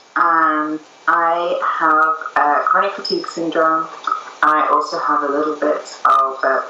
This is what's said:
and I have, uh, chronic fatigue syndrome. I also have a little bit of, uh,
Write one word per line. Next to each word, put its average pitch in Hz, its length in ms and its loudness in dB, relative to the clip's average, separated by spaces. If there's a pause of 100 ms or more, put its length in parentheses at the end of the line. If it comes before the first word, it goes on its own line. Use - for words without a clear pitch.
(160)
and 160 640 2 (280)
I 170 540 0
have, 160 520 2 (220)
uh, 147 260 2
chronic 196 300 2
fatigue - 340 -6
syndrome. 160 600 0 (560)
I 151 280 2
also 147 280 0
have 151 260 -2
a 139 40 -2
little 151 280 -2
bit - 500 -4
of, 135 360 2
uh, 135 280 0